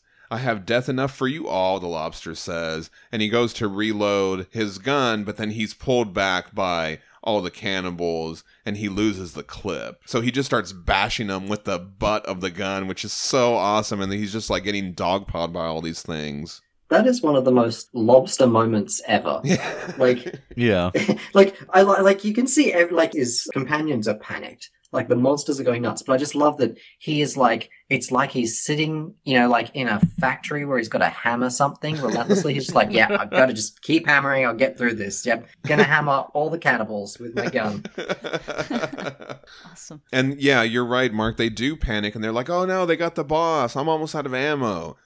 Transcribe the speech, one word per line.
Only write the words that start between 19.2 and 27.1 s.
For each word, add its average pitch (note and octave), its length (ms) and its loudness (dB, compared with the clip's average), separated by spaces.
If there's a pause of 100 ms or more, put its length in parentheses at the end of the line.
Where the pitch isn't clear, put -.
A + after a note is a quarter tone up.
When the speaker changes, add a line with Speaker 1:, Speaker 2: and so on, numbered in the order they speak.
Speaker 1:
<laughs> - 20 -10
Yeah. - 540 -2
Speaker 2:
Like, B2+ 420 2 (160)
Speaker 3:
Yeah. G2 340 4 (220)
Speaker 2:
<laughs> - 240 -4
like, G3 200 8 (160)
I F#3+ 120 8
li-, G3 180 4
like, G3 220 6
you G#3+ 100 -2
can B3 140 2
see C4 260 4
ev-, F3 180 4
like, E3 220 2
his B2+ 400 -2
companions C#3 540 -2
are G#2+ 100 0
panicked. - 520 -12 (220)
Like, - 160 -2
the A#2+ 80 2
monsters C3+ 440 2
are C3 40 -6
going A#2+ 200 0
nuts. - 180 -4
But C#3 120 0
I C3 40 4
just D3 160 -2
love D3 240 2
that A2+ 180 0 (220)
he D3+ 240 -2